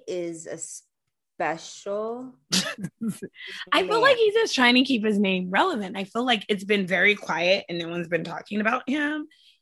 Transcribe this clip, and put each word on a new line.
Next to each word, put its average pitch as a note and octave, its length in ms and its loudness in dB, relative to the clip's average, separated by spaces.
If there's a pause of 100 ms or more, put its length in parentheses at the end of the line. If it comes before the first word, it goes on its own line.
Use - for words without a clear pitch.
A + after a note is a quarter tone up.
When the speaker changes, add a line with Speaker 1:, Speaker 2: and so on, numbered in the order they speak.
Speaker 1:
is E3+ 380 -6
a D#3+ 140 -10
special - 1700 -8 (180)
Speaker 2:
<laughs> - 0 - (1200)
I D#4 120 4
feel F#4 40 -2
Speaker 1:
man. A4 140 2
Speaker 2:
like B4 160 6
he's A4 160 4
just A4+ 220 2
trying A#3+ 180 6
to B3+ 100 6
keep B3 220 0
his G#3+ 140 2
name F#3 320 2
relevant. G#3+ 440 0
I G3 100 -4
feel A#3 200 -4
like A#3 240 2
it's G3+ 140 -2
been G3+ 240 0
very F#3 260 4
quiet F#3 560 0
and E3+ 80 -6
no E3 120 -6
one's E3+ 180 -6
been E3 160 -2
talking E3+ 360 -8
about A#3 300 -2
him. D4+ 380 -2 (340)